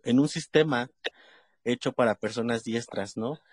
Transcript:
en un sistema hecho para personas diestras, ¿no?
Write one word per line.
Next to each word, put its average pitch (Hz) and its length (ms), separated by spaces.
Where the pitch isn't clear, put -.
en 123 160
un 151 80
sistema 151 600
hecho 123 280
para 113 220
personas 113 480
diestras, 113 540
¿no? 120 240